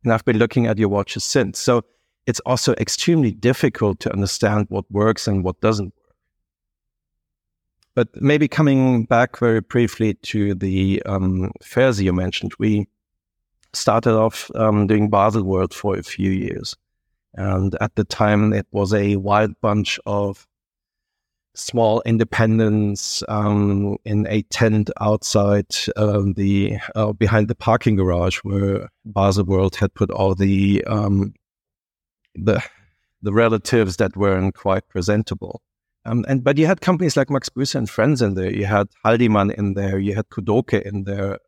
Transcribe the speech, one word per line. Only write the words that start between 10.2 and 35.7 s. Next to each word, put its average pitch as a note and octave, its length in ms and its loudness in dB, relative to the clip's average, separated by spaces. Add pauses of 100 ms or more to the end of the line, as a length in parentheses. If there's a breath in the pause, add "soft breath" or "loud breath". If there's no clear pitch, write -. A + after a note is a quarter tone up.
the, F#2+ 500 0
um, F#2+ 460 -2 (100)
fairs A#2+ 400 0
you F#2+ 120 2
mentioned, F#2 460 -4
we G#2 280 0 (840)
started A2+ 440 2
off, A2 380 0
um, G#2+ 320 2
doing G#2+ 240 2
Baselworld G2 600 2
for G2 240 -4
a F2 60 -10
few F#2+ 280 -2
years. - 440 -6 (580)
And F#2+ 480 -2
at A2 140 -4
the G#2+ 80 0
time, G#2 500 0
it G2+ 180 -4
was G2+ 220 -2
a G2+ 240 0
wild G2+ 420 0
bunch G#2 460 -2
of G2+ 420 -6 (1080)
small A2+ 500 0
independents, A2 1200 0
um, G2+ 760 0
in G#2 220 0
a G#2+ 160 0
tent G#2+ 460 0 (120)
outside, G2+ 680 2 (300)
um, G#2 360 2
the, G2+ 440 0 (180)
uh, G#2+ 180 0
behind G#2+ 340 2
the A#2 80 -4
parking A#2 400 2
garage F2+ 420 0
where G2 520 -4 (180)
Baselworld G2 680 2
had - 180 0
put G2+ 160 0
all G2 240 0
the, G2 520 2
um, G2+ 480 0 (1000)
the, G#2 300 0 (580 loud breath)
the G2+ 100 -4
relatives A2 640 2
that F#2+ 200 -2
weren't F#2+ 380 0
quite - 340 -2
presentable. G#2 720 -4 (440)